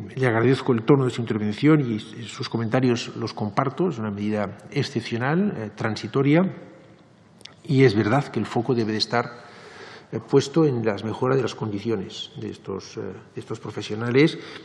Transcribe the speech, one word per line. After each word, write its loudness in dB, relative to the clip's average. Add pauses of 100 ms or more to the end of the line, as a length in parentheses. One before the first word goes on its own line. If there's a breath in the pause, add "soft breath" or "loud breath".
(140)
le 0
agradezco 2
el 0
tono 6
de 2
su -6
intervención 2
y, 0
y -10
sus -10
comentarios 0
los -6
comparto. -2
Es -4
una -4
medida -2 (140)
excepcional, -2
eh, -8
transitoria, 2 (1200)
y 6
es 6
verdad 2
que -4
el -2
foco 0
debe 0
de -2
estar 0 (880 loud breath)
eh, -2 (100)
puesto 4
en 0
las 0
mejoras 0
de 2
las -4
condiciones -6
de -8
estos, -10
eh, -8 (320)
de -10
estos -10
profesionales. 2 (280 loud breath)